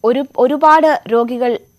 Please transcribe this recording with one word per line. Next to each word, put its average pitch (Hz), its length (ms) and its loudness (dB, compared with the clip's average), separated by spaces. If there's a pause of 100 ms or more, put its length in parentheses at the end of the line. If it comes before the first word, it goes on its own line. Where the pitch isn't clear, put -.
ഒരു, 247 220 -2 (120)
ഒരുപാട് 302 680 2
രോഗികൾ 240 520 -2 (180)